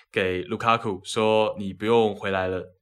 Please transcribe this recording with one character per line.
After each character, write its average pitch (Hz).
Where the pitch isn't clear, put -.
给 92
卢 107
卡 117
库 104
说 110
：“你 98
不 95
用 110
回 98
来 92
了， 92